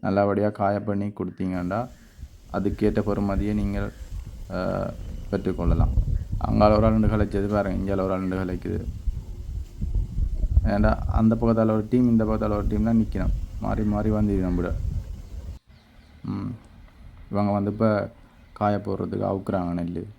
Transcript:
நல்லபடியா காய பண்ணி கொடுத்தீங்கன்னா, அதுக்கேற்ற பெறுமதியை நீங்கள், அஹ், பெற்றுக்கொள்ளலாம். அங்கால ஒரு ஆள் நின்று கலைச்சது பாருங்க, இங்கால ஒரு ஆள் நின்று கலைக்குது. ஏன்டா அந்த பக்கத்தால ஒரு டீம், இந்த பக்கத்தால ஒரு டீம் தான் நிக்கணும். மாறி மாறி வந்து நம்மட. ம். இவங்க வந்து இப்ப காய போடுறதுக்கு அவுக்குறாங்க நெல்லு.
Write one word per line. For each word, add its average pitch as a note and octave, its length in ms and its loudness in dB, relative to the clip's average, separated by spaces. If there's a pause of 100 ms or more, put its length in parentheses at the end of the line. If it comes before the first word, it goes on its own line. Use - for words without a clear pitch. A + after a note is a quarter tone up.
நல்லபடியா G2+ 480 2
காய G2+ 300 0
பண்ணி G2+ 280 -2
கொடுத்தீங்கன்னா, F#2 800 -4 (640)
அதுக்கேற்ற G2+ 480 0
பெறுமதியை G2+ 520 0
நீங்கள், G2+ 380 -2 (580)
அஹ், F#2+ 420 -4 (400)
பெற்றுக்கொள்ளலாம். E2+ 640 2 (440)
அங்கால G#2+ 380 4
ஒரு G#2+ 100 4
ஆள் A2+ 60 6
நின்று G#2+ 260 4
கலைச்சது G2+ 320 0
பாருங்க, G2 280 0
இங்கால F#2+ 260 0
ஒரு F#2+ 100 0
ஆள் F#2 60 -2
நின்று F#2 180 -2
கலைக்குது. F#2 480 -4 (1800)
ஏன்டா G#2 340 4 (140)
அந்த A2+ 240 4
பக்கத்தால A2+ 360 4
ஒரு G#2+ 180 2
டீம், B2+ 200 4
இந்த A2 160 6
பக்கத்தால A2 240 0
ஒரு G#2 180 0
டீம் G#2+ 160 2
தான் A2+ 180 4
நிக்கணும். F#2+ 300 0 (300)
மாறி G#2+ 220 0
மாறி G#2 260 0
வந்து G#2+ 240 2
நம்மட. F2 380 0 (1500)
ம். G2+ 260 -6 (800)
இவங்க G2+ 200 0
வந்து G2+ 200 0
இப்ப G#2 380 2 (440)
காய G#2 240 0
போடுறதுக்கு G2 460 -4
அவுக்குறாங்க F#2+ 500 -2
நெல்லு. F2 300 -4 (160)